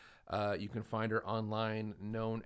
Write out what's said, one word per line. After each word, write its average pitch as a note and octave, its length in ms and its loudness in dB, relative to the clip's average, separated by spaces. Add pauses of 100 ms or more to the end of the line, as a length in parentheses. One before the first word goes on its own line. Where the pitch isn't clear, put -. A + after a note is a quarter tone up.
(280)
Uh, G#2 300 2
you G#2 100 -4
can G#2+ 140 -4
find A2 300 0
her A2 160 4
online, A2 720 0
known A2+ 440 0